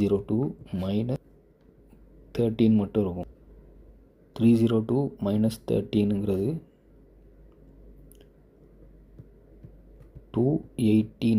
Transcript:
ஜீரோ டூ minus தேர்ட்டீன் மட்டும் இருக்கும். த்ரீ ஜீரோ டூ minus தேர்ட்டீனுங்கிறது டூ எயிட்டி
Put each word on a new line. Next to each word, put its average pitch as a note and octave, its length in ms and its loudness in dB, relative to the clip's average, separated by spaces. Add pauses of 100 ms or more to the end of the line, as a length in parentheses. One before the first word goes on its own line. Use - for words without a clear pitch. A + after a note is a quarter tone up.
ஜீரோ G2+ 180 2 (120)
டூ A2 80 0 (440)
minus A2+ 380 -4 (1160)
தேர்ட்டீன் A2+ 420 4
மட்டும் G2+ 240 0
இருக்கும். F2+ 260 -6 (1080)
த்ரீ A2+ 140 4 (100)
ஜீரோ A2+ 180 2 (120)
டூ A#2+ 80 0 (280)
minus - 300 0 (140)
தேர்ட்டீனுங்கிறது G#2 800 -2 (3750)
டூ A2+ 100 2 (480)
எயிட்டி A2 480 2